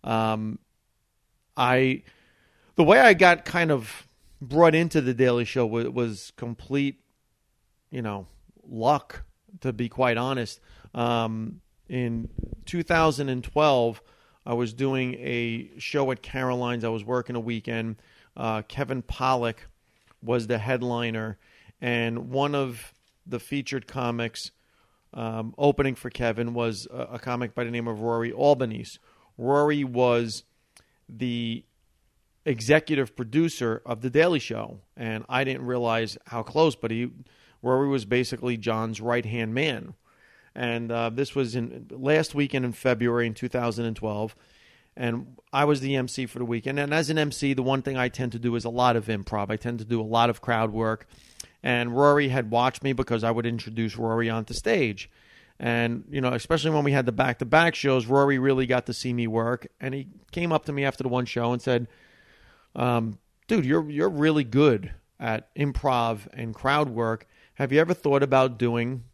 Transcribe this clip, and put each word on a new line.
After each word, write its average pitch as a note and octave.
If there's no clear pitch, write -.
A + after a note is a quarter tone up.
Um, A2
I, C3
the E3+
way G#3
I A#3
got F3
kind E3+
of A#2
brought D3+
into D#3+
The B2
Daily A#2+
Show A#2+
wa-, A#2
was A#2+
complete, C3+
you B2+
know, G2+
luck, B2
to B2+
be A#2
quite A#2+
honest. B2
Um, A2+
in A#2+
two F3
thousand D#3
and B2+
twelve, B2+
I -
was A#2
doing C3
a A#2+
show C#3
at B2
Caroline's. B2
I A2+
was A2+
working B2
a A#2
weekend. A2+
Uh, A2
Kevin C3
Pollak B2+
was A#2
the A#2+
headliner, A#2
and A#2+
one C#3+
of C3
the B2
featured C3+
comics, A#2
um, A2+
opening C#3
for -
Kevin A#2
was A#2
a, B2
a A#2
comic B2
by B2
the A#2
name A#2
of G#2+
Rory A#2
Albanese. B2+
Rory C#3+
was A#2+
the A#2
executive C#3
producer B2
of A2+
The B2+
Daily D#3
Show, A2
and A2+
I C3
didn't C3
realize A#2
how A2+
close, D3+
but A2+
he, A#2+
Rory C3
was C3+
basically B2
John's A2
right-hand A2+
man. D3
And, A#2
uh, A#2
this C3
was B2
in B2+
last D3
weekend C#3
in A#2+
February A#2+
in A2
two B2
thousand A#2+
and A2
twelve, G#2+
and A#2+
I C#3
was D3
the C3+
M B2+
C B2+
for B2
the B2
weekend. A#2
And C#3+
as D#3
an D#3+
M D3
C, C#3
the B2+
one C3+
thing C3+
I B2
tend B2
to A#2
do A#2
is A2+
a A#2
lot B2
of G#2
improv. G#2
I A2
tend A#2+
to G#2+
do A#2
a -
lot A#2
of A2+
crowd A2+
work. A2
And A#2+
Rory C#3+
had B2
watched B2
me C3+
because A#2+
I A#2
would A#2
introduce A2+
Rory A2+
onto A2+
stage. A2
And, A#2
you C#3+
know, B2+
especially D3+
when D3
we C#3
had C3+
the A#2+
back-to-back C3+
shows, C3
Rory C#3
really C3
got B2
to A#2+
see B2
me A#2+
work. A2+
And C3
he C3+
came E3+
up D#3
to D3
me C#3
after C3+
the C3
one B2
show A#2+
and A#2+
said, A#2+
um, A#2
"Dude, G#3
you're, D3+
you're D#3
really D3+
good A#2+
at A2+
improv B2
and A#2
crowd C#3+
work. A2+
Have C3+
you D3
ever E3+
thought C#3
about C3
doing A#2+